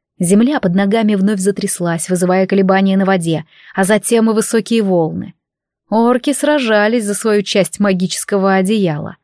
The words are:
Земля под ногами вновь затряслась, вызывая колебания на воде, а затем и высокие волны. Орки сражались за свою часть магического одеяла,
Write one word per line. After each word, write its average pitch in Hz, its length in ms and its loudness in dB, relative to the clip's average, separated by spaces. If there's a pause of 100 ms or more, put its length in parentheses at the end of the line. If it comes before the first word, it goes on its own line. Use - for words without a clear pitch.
(180)
Земля 214 420 2
под 175 160 -2
ногами 208 400 0
вновь 196 240 0
затряслась, 185 720 -4
вызывая 180 380 0
колебания 190 500 2
на 196 80 2
воде, 165 400 0 (300)
а 190 80 0
затем 220 460 2
и 220 40 2
высокие 226 480 0
волны. 175 540 -2 (540)
Орки 240 440 0
сражались 233 720 0
за 202 80 -2
свою 208 300 0
часть - 360 -2
магического 190 760 0
одеяла, 190 680 -2